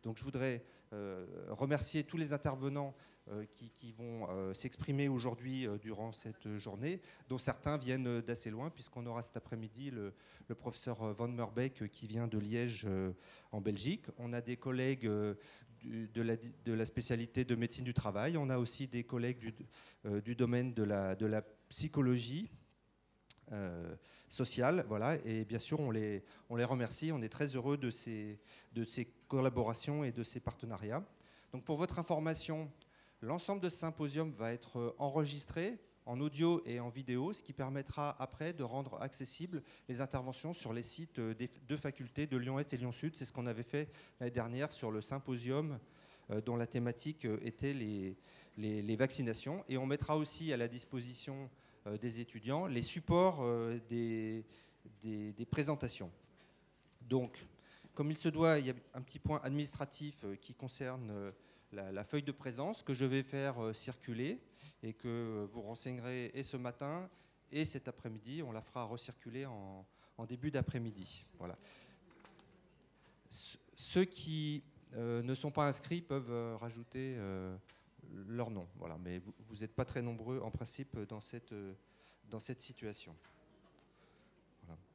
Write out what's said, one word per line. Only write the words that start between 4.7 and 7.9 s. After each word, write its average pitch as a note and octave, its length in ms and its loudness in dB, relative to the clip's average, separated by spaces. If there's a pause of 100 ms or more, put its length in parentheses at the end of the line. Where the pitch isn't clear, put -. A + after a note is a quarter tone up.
aujourd'hui, B2+ 580 0
euh, G#2 100 0
durant A2 360 -4
cette G#2+ 420 -6
journée, G#2+ 460 -4 (260)
dont B2+ 100 0
certains - 380 2
viennent, C3 320 2